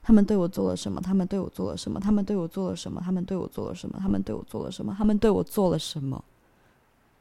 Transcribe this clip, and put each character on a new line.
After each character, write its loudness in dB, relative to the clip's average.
他 8
们 10
对 2
我 2
做 -2
了 -2
什 -6
么？ -6
他 -2
们 2
对 -4
我 -6
做 -6
了 -8
什 -8
么？ -4
他 0
们 4
对 -2
我 -4
做 -4
了 -4
什 -10
么？ -8
他 -4
们 -2
对 -6
我 -6
做 -8
了 -8
什 -12
么？ -10
他 -2
们 2
对 -4
我 -10
做 -8
了 -8
什 -10
么？ -6
他 -2
们 4
对 6
我 2
做 2
了 2
什 -8
么？ -6